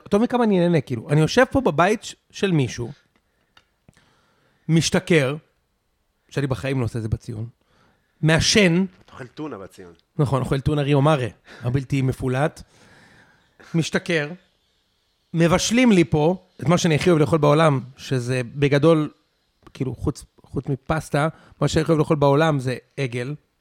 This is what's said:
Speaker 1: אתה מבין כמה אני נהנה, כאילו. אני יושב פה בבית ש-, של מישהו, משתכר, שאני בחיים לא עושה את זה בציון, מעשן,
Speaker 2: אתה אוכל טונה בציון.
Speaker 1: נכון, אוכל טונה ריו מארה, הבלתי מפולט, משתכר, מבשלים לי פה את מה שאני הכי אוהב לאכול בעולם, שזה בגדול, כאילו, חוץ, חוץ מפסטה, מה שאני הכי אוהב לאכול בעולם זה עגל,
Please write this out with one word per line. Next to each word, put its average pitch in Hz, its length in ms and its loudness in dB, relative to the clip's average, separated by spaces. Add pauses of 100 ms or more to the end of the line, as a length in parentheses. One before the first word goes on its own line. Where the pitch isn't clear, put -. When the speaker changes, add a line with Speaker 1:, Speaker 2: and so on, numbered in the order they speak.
Speaker 1:
אתה 202 100 0
מבין 233 120 2
כמה 240 160 0
אני 202 160 2
נהנה, 170 200 2
כאילו. 120 300 -8
אני 151 100 4
יושב 247 300 2
פה 269 100 0
בבית 185 440 0
ש-, - 100 -16 (160)
של 196 220 -4
מישהו, 120 400 -2 (1800)
משתכר, 156 680 2 (920)
שאני 139 180 -4
בחיים 131 340 -4
לא 120 40 -2
עושה 113 140 -6
את 110 40 -6
זה 110 60 -8
בציון, 113 380 -8 (760)
מעשן, 170 600 2 (200)
Speaker 2:
אתה - 80 -20
אוכל 127 140 -16
טונה 139 320 -12
בציון. 92 340 -18 (260)
Speaker 1:
נכון, 127 240 0
אוכל 139 180 -4
טונה 147 220 -2
ריו 143 200 2
מארה, 143 240 2 (360)
הבלתי 127 400 -2
מפולט, 131 600 -4 (1120)
משתכר, 160 560 -2 (1040)
מבשלים 185 580 2
לי 175 120 4
פה 160 320 0 (260)
את 123 60 -2
מה 175 100 4
שאני 165 160 2
הכי 180 160 2
אוהב 156 100 4
לאכול 160 180 2
בעולם, 147 420 2 (160)
שזה 127 440 -4 (140)
בגדול, 143 560 2 (640)
כאילו, 127 200 -6
חוץ, - 300 -6 (180)
חוץ - 260 -10
מפסטה, 151 600 -4 (320)
מה 147 80 0
שאני 160 140 0
הכי 156 100 -2
אוהב 151 60 4
לאכול 151 180 0
בעולם 143 420 2
זה 127 180 -6 (200)
עגל, 127 380 -6 (260)